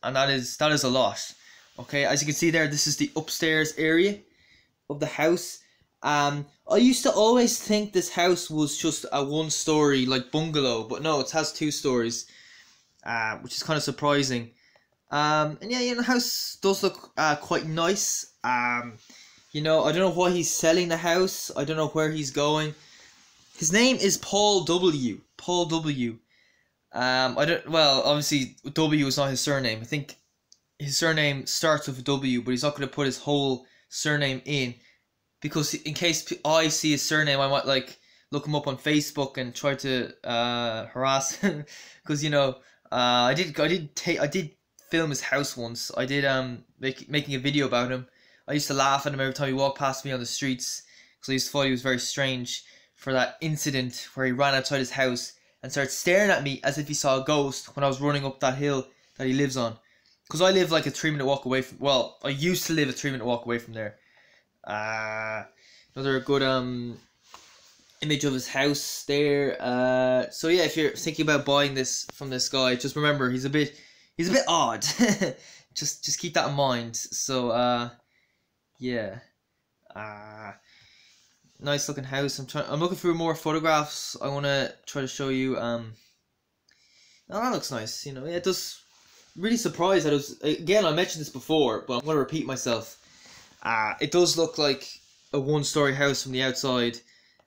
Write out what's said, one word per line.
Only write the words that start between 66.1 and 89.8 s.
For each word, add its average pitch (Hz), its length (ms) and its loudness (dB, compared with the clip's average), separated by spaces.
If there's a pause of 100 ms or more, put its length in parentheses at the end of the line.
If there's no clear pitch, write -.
good, 139 220 0
um, 123 560 -2 (1040)
image 151 240 -2
of 143 100 0
his 127 140 -6
house 143 560 -2
there. 143 560 2
Uh, 127 720 2
so - 180 -4
yeah, 175 140 4
if 156 140 0
you're 151 160 2
thinking 160 320 -4
about 143 200 2
buying 139 300 2
this - 380 -4
from 139 180 -10
this 127 180 -2
guy, 127 280 2
just 135 200 -4
remember 147 340 2
he's 127 140 -2
a 139 60 -2
bit, 143 240 0 (420)
he's 170 120 0
a - 40 0
bit 269 140 4
odd. 127 360 2
<laughs> - 920 -2
Just, - 300 -6
just - 160 -4
keep 156 140 -6
that 160 140 2
in 143 60 -4
mind. 120 420 0
So, 127 540 -4
uh, 120 400 0 (880)
yeah. 117 400 -6 (760)
Uh, 107 580 -14 (1080)
nice 143 280 -2
looking 139 160 -6
house. 135 340 -4
I'm 131 80 -10
trying, 147 220 -6
I'm 147 120 -2
looking 175 180 -2
through 175 160 2
more 165 200 0
photographs. 156 840 0
I 135 80 -4
wanna 139 460 -2 (100)
try - 160 -8
to 131 80 -4
show 135 220 -6
you. 131 280 0
Um, 117 360 -6 (1400)
oh, 208 100 -6
that 247 120 0
looks - 180 -4
nice. - 340 -8
You 143 80 -10
know, 131 140 -10
yeah, 170 100 -6
it 175 80 -6
does. - 360 -2 (560)
Really 220 200 0
surprised 180 480 2